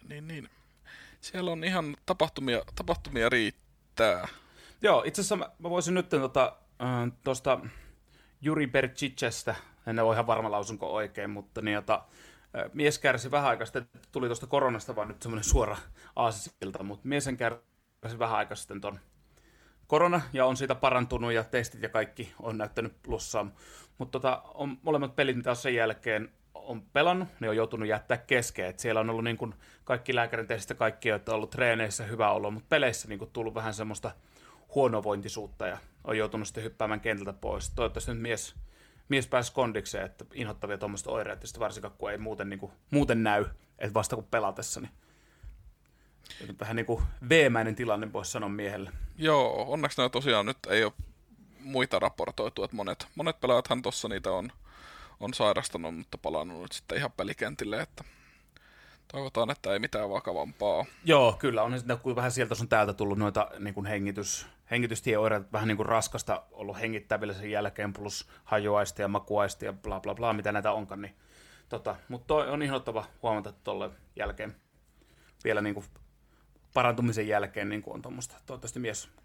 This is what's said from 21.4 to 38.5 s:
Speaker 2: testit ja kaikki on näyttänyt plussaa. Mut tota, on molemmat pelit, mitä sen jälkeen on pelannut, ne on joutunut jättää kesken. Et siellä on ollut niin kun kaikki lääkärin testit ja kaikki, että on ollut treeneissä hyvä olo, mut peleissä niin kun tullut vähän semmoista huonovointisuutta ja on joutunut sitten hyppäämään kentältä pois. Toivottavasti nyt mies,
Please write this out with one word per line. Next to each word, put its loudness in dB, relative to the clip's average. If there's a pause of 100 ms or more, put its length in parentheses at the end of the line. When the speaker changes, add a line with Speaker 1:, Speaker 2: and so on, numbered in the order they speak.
Speaker 2:
testit -2
ja -2
kaikki -2
on -4
näyttänyt -4 (100)
plussaa. -4 (460)
Mut -8
tota, 0 (120)
on -6
molemmat 0
pelit, 2
mitä 0
sen 0
jälkeen 0 (220)
on -12
pelannut, 2 (120)
ne 0
on 0
joutunut 0
jättää 0
kesken. 0
Et -6
siellä 2
on 0
ollut -2
niin -2
kun -6 (280)
kaikki -2
lääkärin 2
testit -4
ja -6
kaikki, 0
että 0
on 2
ollut -2
treeneissä 0
hyvä 2
olo, 0
mut -10
peleissä 2
niin -10
kun -12
tullut -6
vähän -4
semmoista -6 (640)
huonovointisuutta 0
ja -4 (260)
on -2
joutunut -2
sitten -8
hyppäämään -2
kentältä -2
pois. -6
Toivottavasti -2
nyt -4
mies, -4 (540)